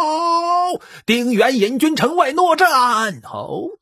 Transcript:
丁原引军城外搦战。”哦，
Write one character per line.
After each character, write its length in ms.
丁 280
原 240
引 200
军 180
城 200
外 160
搦 240
战。” 640
哦， 520